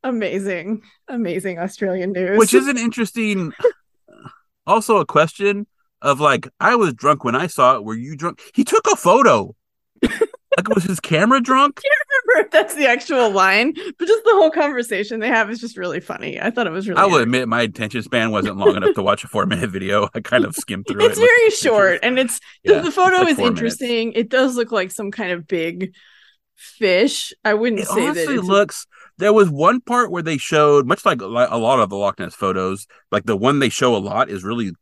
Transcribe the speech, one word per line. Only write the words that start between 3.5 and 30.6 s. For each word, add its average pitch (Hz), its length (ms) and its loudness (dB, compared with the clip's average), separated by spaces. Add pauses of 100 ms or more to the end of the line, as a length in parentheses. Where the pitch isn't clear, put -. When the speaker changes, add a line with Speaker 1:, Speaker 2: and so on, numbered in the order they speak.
Speaker 2:
also 214 300 2
a 160 80 2
question 202 640 0 (340)
of, 139 200 0
like, 143 260 2 (120)
"I 233 160 2
was 185 180 2
drunk 139 300 0
when 120 120 0
I 170 120 -2
saw 131 280 4
it. 104 100 -8
Were 110 100 -8
you 135 200 -12
drunk?" 160 240 -8 (140)
He - 100 2
took - 280 0
a 339 40 4
photo. 180 600 4 (460)
Speaker 1:
<laughs> - 280 0 (280)
Speaker 2:
Like, 196 120 -4
was 202 140 2
his 185 160 -4
camera 220 420 2
drunk? 262 380 2
Speaker 1:
I - 20 -18
can't 571 460 -2
remember 508 180 2
if - 60 -14
that's 320 240 2
the 294 120 0
actual 247 440 0
line, 196 420 2
but 349 340 -8
just 440 160 2
the 480 100 6
whole 320 180 6
conversation 233 680 -4
they 220 80 -4
have 226 220 0
is 233 100 -10
just 233 180 -14
really 180 220 -6
funny. - 400 -12
I 233 120 -4
thought 233 160 -4
it - 20 -4
was 190 180 -8
really 175 140 0
Speaker 2:
I 202 60 6
will 170 100 4
Speaker 1:
interesting. 123 60 4
Speaker 2:
admit 123 260 0
my 120 140 0
attention 110 400 -6
span 117 260 -2
wasn't 101 280 -2
long - 180 2
enough - 180 0
to 104 80 -4
watch 101 220 -2
a - 40 -18
four-minute 104 440 -2
video. 98 420 -2
I 117 60 -6
kind - 260 0
of - 100 -10
skimmed 98 320 -10
through - 180 0
Speaker 1:
It's 480 40 6
Speaker 2:
it 403 40 0
and 427 80 -2
looked 480 180 6
at 466 40 4
Speaker 1:
very 440 60 4
Speaker 2:
the 427 60 -2
pictures. 202 400 2
Speaker 1:
short, - 80 -8
and 254 160 0
it's, 247 200 -4 (240)
Speaker 2:
Yeah, 339 200 4
Speaker 1:
the 330 80 -2
photo 370 260 2
Speaker 2:
it's, - 20 4
like, 359 100 4
Speaker 1:
is 277 100 0
Speaker 2:
four 240 120 0
minutes. 226 280 -4
Speaker 1:
interesting. 233 340 -4
It 226 160 -2
does 254 260 0
look 233 160 -4
like 190 200 -2
some 202 180 -8
kind 202 220 -8
of 175 160 -8
big 180 480 -6 (600)
fish. - 800 0 (100)
I 214 120 0
wouldn't 220 260 -2
Speaker 2:
It 185 60 -8
Speaker 1:
say 262 240 -2
that 311 180 -4
Speaker 2:
honestly 269 60 -2
Speaker 1:
it's 185 140 -4
a - 20 2
Speaker 2:
looks, 202 340 0 (320)
there 208 160 2
was 202 160 6
one 190 320 0
part 240 300 -2
where 175 120 -6
they 156 140 -4
showed, 147 480 4